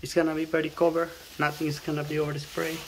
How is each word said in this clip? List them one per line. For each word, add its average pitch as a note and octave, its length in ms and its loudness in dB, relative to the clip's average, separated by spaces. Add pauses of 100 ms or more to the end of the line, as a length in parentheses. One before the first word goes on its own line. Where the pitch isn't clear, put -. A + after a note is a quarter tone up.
It's - 120 -8
gonna D#3+ 200 4
be D#3 120 0
very D#3 240 2
covered. E3 400 4 (280)
Nothing D3+ 300 2
is D3 120 -2
gonna D3+ 240 -2
be D3+ 120 -4
overspray. D3+ 640 -2 (100)